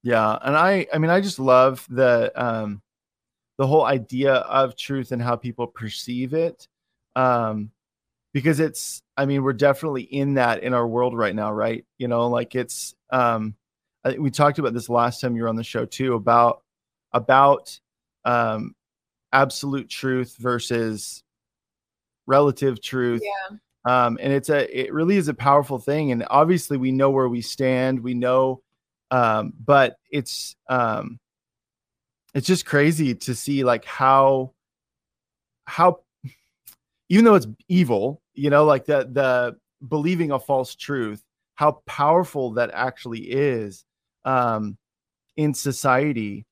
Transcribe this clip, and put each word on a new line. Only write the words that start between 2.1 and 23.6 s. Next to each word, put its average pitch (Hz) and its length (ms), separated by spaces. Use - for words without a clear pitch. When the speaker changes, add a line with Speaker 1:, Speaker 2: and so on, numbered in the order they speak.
Speaker 1:
um, 110 400
the 135 100
whole 151 160
idea 131 520
of 127 420
truth 135 340
and 120 100
how 120 140
people 120 320
perceive 123 680
it, 165 320
um, 113 540
because 143 300
it's, - 400
I 139 80
mean, 139 180
we're 135 80
definitely 135 520
in 139 320
that 120 280
in 127 100
our 120 140
world 120 300
right 107 180
now, 107 160
right? 110 320
You 127 100
know, 120 220
like, 120 260
it's, - 400
um, 117 460
I, 131 120
we 139 140
talked 147 280
about 120 140
this 117 140
last 120 320
time 123 160
you 113 60
were 117 80
on 110 80
the 113 80
show 113 180
too, 131 300
about, 117 480
about, 135 680
um, 117 520
absolute 135 560
truth 127 480
versus 117 840
relative 135 540
truth. 120 440
Speaker 2:
Yeah. 190 320